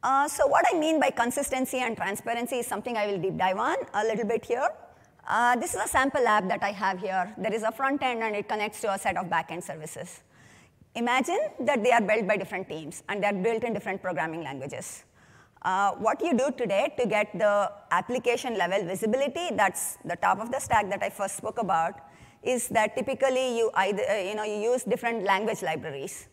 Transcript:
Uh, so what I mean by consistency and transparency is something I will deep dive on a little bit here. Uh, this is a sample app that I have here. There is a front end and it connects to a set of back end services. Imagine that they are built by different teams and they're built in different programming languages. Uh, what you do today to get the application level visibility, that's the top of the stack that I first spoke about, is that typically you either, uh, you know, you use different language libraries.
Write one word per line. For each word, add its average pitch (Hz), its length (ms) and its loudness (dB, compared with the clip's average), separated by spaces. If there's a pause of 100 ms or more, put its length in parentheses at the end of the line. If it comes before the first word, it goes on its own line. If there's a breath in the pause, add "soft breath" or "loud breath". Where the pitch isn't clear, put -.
Uh, 269 240 4
so 294 180 2
what 311 260 6
I 370 40 2
mean 311 240 4
by 269 100 4
consistency 254 680 0
and 233 180 0
transparency 233 600 -2
is 240 100 -2
something 233 300 -4
I 208 100 0
will 202 120 0
deep 170 180 -2
dive 190 220 2
on 269 180 0 (180)
a 208 100 0
little 220 200 0
bit 220 200 -2
here. 262 240 0 (600 soft breath)
Uh, 240 260 4
this 254 200 -2
is 370 60 -4
a 427 60 -2
sample 277 400 2
app 214 220 4
that 208 140 -2
I 202 100 0
have 190 260 -2
here. 185 400 -2
There 185 140 -2
is 220 100 -2
a 220 80 0
front 277 320 0
end 240 200 0
and 220 120 -2
it 208 140 -4
connects 214 320 -2
to 208 120 0
a 196 60 0
set 190 180 0
of 180 140 -4
back 165 220 -2
end 175 100 -8
services. - 600 -12 (760 loud breath)
Imagine 254 420 0 (220)
that 247 240 2
they 240 80 6
are 233 80 8
built 214 260 2
by 214 100 2
different 190 320 -6
teams 156 400 -10
and 202 140 -2
they're 202 100 2
built 214 300 0
in 233 100 -2
different 196 300 -4
programming 165 400 -2
languages. 139 600 -10 (580 soft breath)
Uh, 190 300 2
what 226 280 0
you 320 160 2
do 269 140 2
today 233 480 0
to 240 80 2
get 208 220 2 (100)
the 202 320 4 (220)
application 240 680 0
level 185 260 2
visibility, 240 680 -2
that's - 500 0
the 170 120 -4
top 190 240 2
of 233 100 -8
the 269 80 -2
stack 214 320 2
that 196 140 -2
I 196 40 -2
first 196 280 -6
spoke 220 220 -6
about, 180 360 0 (480 loud breath)
is 247 280 0
that 214 260 2
typically 254 600 0
you 226 180 2
either, 196 360 2
uh, 208 60 2
you 196 180 -4
know, 214 80 -4
you 214 300 -2
use 247 100 0
different 233 400 -2
language 196 400 0
libraries. 156 720 -6